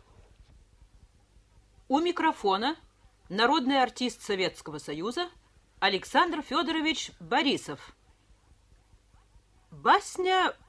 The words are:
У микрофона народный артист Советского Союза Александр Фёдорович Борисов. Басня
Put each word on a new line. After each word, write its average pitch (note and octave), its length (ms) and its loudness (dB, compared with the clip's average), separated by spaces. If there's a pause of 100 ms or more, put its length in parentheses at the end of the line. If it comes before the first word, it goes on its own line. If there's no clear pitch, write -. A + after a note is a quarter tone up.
(1900)
У C4+ 140 2
микрофона D#4 760 0 (520)
народный C4+ 540 2
артист - 400 -4
Советского F3 560 -4
Союза G3+ 500 -6 (500)
Александр C#4 640 2
Фёдорович D#4+ 760 -2
Борисов. F3+ 760 -2 (1800)
Басня F4+ 840 2 (140)